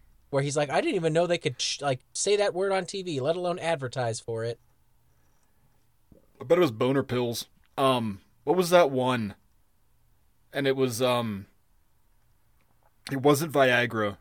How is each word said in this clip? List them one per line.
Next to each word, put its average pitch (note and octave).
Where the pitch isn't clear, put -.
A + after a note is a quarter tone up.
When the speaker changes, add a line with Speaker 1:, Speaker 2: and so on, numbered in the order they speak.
Speaker 1:
where C#3
he's C#3+
like, D3
"I D#3+
didn't D4
even E3
know F3
they E3+
could, C3
sh-, -
like, C#3
say G3+
that G3+
word F#3+
on F#3+
T G3
V, E3
let D#3
alone F3+
advertise C3
for A2+
it"? A#2
Speaker 2:
I -
bet E3
it -
was D#3+
boner B2
pills. B2
Um, B2
what D#3
was F3+
that F3
one? B2+
And C#3
it C3+
was, B2+
um, A#2+
it C3+
wasn't D3
Viagra, A#2+